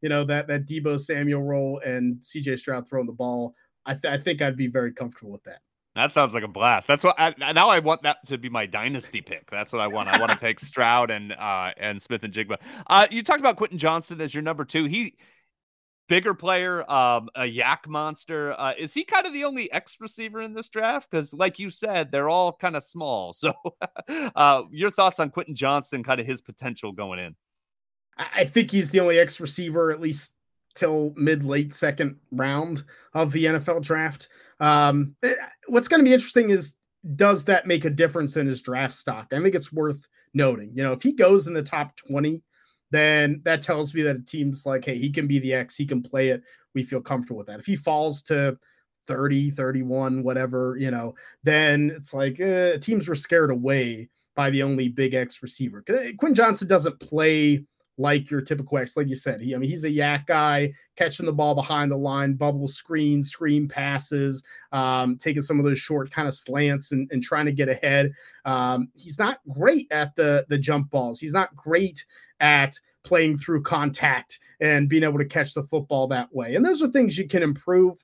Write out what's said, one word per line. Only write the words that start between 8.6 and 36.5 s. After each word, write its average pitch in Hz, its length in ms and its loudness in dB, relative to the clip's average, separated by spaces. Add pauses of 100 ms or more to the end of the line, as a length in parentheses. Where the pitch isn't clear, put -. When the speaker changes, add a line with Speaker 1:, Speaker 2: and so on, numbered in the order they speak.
Speaker 2:
dynasty 113 520 -8
pick. - 300 -16
That's 104 240 -8
what 117 80 -2
I 104 60 0
want. 101 220 -4
I 110 100 2
wanna 113 160 0
Speaker 1:
<laughs> - 40 -14
Speaker 2:
take 113 200 -4
Stroud 120 500 0
and, 104 240 -8
uh, 95 420 -6
and 104 240 -8
Smith 113 240 -8
and 107 80 -8
Jigba. 104 260 -6 (280)
Uh, 196 240 6
you 226 140 -6
talked 294 160 2
about 247 180 2
Quentin 185 220 -4
Johnston 160 420 -2
as 147 100 -6
your 151 120 -8
number 156 200 -4
two. 160 220 -2
He, 196 320 -4 (920)
bigger 185 280 4
player, 180 540 -2
um, 123 460 2
a 127 120 -2
yak 123 400 0
monster. 151 720 -6
Uh, 135 180 -2
is 151 160 -10
he 320 120 -4
kind 381 200 2
of 330 80 -8
the 285 100 -6
only 262 280 -6
X - 280 -8
receiver 220 400 -12
in 220 140 -10
this 226 160 -14
draft? 226 400 -4
'Cause 151 240 -6
like 185 240 -2
you 190 140 -10
said, 175 400 -4
they're 139 180 0
all 175 220 2
kinda 165 280 -4
small. 120 540 -6
<laughs> - 40 -14
So, 147 160 -2 (840)
uh, 139 340 6
your 185 220 -2
thoughts 190 280 2
on 147 120 -2
Quentin 156 240 -8
Johnston, 139 480 -2
kinda 127 200 -2
his 123 180 -8
potential 117 500 -12
going 95 260 -10
in? 87 180 -12 (840)
Speaker 1:
I, 165 160 -8
I 185 100 2
think 226 240 2
he's 180 220 0
the 185 80 4
only 175 180 4
X 170 220 4
receiver, 165 520 -2
at 151 80 -4
least 160 360 -6 (400)
till 156 420 0
mid, 151 260 0
late 143 300 -2
second 147 440 -2 (140)
round 139 520 -2 (320)
of 160 160 0
the 160 160 2
N 160 80 2
F 151 120 -2
L 170 120 0
draft. 156 500 -4 (300)
Um, 147 640 4
eh, 247 100 2 (340)
what's 240 200 4
gonna 320 160 8
be 254 100 8
interesting 240 380 4